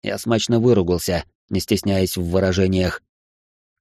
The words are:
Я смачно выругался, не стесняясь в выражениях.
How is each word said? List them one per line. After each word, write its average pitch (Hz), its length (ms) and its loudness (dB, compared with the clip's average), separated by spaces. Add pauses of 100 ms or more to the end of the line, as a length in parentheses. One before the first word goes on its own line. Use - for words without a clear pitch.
Я 101 160 -6
смачно 117 400 -2
выругался, 90 640 2 (260)
не 98 100 0
стесняясь 95 560 0
в 92 80 -4
выражениях. 92 760 0 (800)